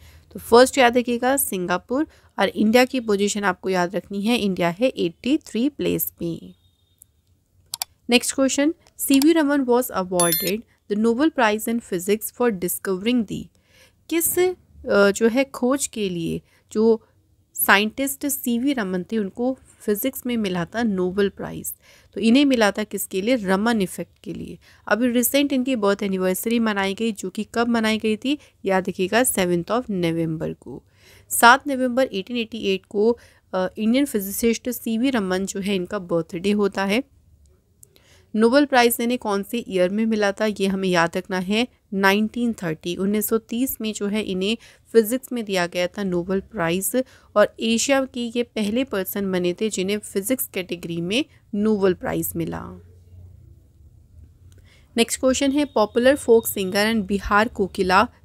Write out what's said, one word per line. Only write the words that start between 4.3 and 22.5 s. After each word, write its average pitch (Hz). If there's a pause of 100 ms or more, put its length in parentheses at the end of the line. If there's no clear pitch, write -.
इंडिया 180
है 190
एटी 214
थ्री 240
प्लेस 175
पे। 170 (1500)
नेक्स्ट 240
क्वेश्चन, 277 (240)
सीवी 277
रमन 285
was 240
awarded 180 (320)
the 208
Nobel 233
Prize 220
in 233
Physics 202
for 240
discovering 196
the, - (640)
किस, 330
अ, 370 (360)
जो 202
है 247
खोज 269
के 208
लिए 165 (300)
जो 220 (480)
साइंटिस्ट 262
सीवी 254
रमन 185
थे 226
उनको 240 (220)
फिजिक्स 220
में 240
मिला 180
था 226
नोबेल 190
प्राइज़। 165 (400)
तो -
इन्हें 240
मिला 226